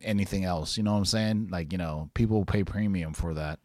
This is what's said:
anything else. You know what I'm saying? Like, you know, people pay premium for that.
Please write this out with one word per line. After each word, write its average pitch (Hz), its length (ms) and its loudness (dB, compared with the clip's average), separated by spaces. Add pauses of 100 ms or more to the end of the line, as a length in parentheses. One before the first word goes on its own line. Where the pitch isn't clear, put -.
anything 98 400 0
else. 85 320 -2
You 110 80 0
know 104 80 4
what 104 60 4
I'm 101 80 4
saying? 110 440 0
Like, 85 220 -4
you 92 60 -2
know, 78 360 -4
people 110 300 4
pay 104 180 0
premium 95 520 -2
for 82 200 -2
that. 76 300 -4